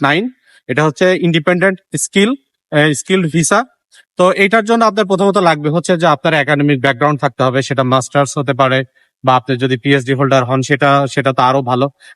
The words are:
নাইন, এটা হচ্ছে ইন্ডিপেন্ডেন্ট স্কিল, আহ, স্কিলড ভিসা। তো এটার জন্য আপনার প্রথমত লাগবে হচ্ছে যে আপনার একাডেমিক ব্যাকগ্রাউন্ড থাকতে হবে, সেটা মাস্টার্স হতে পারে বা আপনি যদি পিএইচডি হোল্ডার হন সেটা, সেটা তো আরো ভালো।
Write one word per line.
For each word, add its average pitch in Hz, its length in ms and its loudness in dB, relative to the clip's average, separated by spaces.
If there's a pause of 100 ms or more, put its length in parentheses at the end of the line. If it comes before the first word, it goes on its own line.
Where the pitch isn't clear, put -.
নাইন, 160 280 0 (380)
এটা 131 160 -2
হচ্ছে 185 360 2
ইন্ডিপেন্ডেন্ট 180 600 0 (180)
স্কিল, 202 320 0 (420)
আহ, 151 220 2
স্কিলড 185 380 -2
ভিসা। 196 340 0 (520)
তো 180 140 4
এটার 202 340 0
জন্য 226 200 2
আপনার 202 200 0
প্রথমত 196 320 0
লাগবে 156 320 0
হচ্ছে 175 280 0
যে 170 100 0
আপনার 156 260 0
একাডেমিক 147 480 0
ব্যাকগ্রাউন্ড 139 380 0
থাকতে 131 240 -4
হবে, 131 180 0
সেটা 131 220 -4
মাস্টার্স 131 540 -2
হতে 139 160 -2
পারে 131 300 0 (400)
বা 131 120 2
আপনি 127 220 -2
যদি 127 200 -2
পিএইচডি 139 360 0
হোল্ডার 131 300 2
হন 131 180 -2
সেটা, 139 460 0
সেটা 135 260 -2
তো 135 80 -2
আরো 131 200 2
ভালো। 127 280 -2 (260)